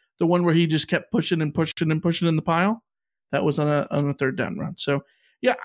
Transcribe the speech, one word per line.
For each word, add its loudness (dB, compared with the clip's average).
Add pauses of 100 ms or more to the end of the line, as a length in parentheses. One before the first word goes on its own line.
(180)
the 2
one 2
where 4
he 4
just 0
kept -4
pushing 0
and -4
pushing -2
and 0
pushing 0
in 2
the 0
pile. 0 (500)
That 0
was 0
on 2
a, 0
on 0
a -2
third -2
down -4
run. -6
So, -2 (400)
yeah, 2 (100)